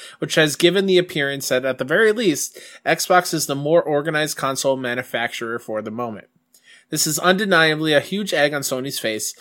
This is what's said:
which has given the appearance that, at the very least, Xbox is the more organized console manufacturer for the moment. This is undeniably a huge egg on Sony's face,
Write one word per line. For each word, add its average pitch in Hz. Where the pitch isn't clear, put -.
which -
has 156
given 185
the 185
appearance 143
that, 127
at 131
the 127
very 208
least, 208
Xbox 175
is 156
the 139
more 151
organized 151
console 135
manufacturer 120
for 107
the 110
moment. 113
This 156
is 151
undeniably 160
a 143
huge 190
egg 147
on 139
Sony's 135
face, 107